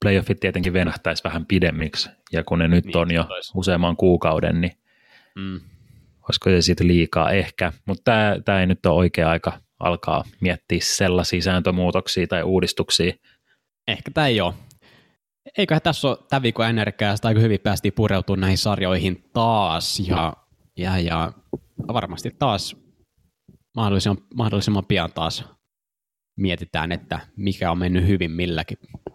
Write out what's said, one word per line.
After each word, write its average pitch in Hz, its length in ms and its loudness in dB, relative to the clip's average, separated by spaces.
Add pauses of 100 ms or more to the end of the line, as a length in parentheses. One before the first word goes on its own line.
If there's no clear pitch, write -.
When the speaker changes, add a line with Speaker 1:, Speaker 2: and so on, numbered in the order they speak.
Speaker 1:
playoffit 98 380 2
tietenkin 90 320 0
venähtäisi 85 520 -2
vähän 82 220 -4
pidemmiksi, 82 640 0 (220)
ja 82 120 -2
kun 85 140 -2
ne 82 100 2
nyt 87 160 6
Speaker 2:
Niin, 87 120 -4
Speaker 1:
on 85 180 2
jo 82 80 2
Speaker 2:
se 82 100 -8
olisi. 90 220 -12
Speaker 1:
useamman 87 420 0
kuukauden, 82 640 2
niin 87 120 -2 (640)
Speaker 2:
Mm. 95 240 -10 (600)
Speaker 1:
olisiko - 280 -2
se 87 120 6
sit 87 180 0
liikaa 85 500 4
ehkä, 90 420 -2 (140)
mut 95 180 -6
tää, 107 360 2
tää 98 200 2
ei 90 60 2
nyt 92 200 0
ole 85 100 6
oikea 85 340 2
aika 82 220 0 (280)
alkaa 87 440 -2 (160)
miettiä 87 420 -2
sellaisia 90 600 0
sääntömuutoksia 90 840 0
tai 85 160 -2
uudistuksia. 90 720 0 (760)
Speaker 2:
Ehkä - 260 -8
tää 156 120 0
ei 117 140 2
oo. 90 140 -2 (1040)
Eiköhän 165 240 2
tässä 147 260 -2
ole 123 100 -2 (120)
tän 135 120 0
viikon 113 340 0
N 107 100 0
R 104 60 -2
K:stä 107 360 0
aika 113 120 4
hyvin 110 200 2
päästiin 101 320 -2
pureutumaan 98 480 0
näihin 95 180 2
sarjoihin 92 760 -2
taas, 107 680 0
ja, 82 320 -2 (440)
ja, 92 220 -2
ja 82 340 -2 (600)
varmasti 117 460 -6
taas 110 380 -2 (1000)
mahdollisimman, 101 480 0 (100)
mahdollisimman 104 520 0
pian 87 260 0
taas 80 320 -6 (920)
mietitään, 85 560 -4
että 82 280 -6 (160)
mikä 98 340 -2
on 87 80 -2
mennyt 90 280 2
hyvin 90 240 2
milläkin 82 480 -4 (360)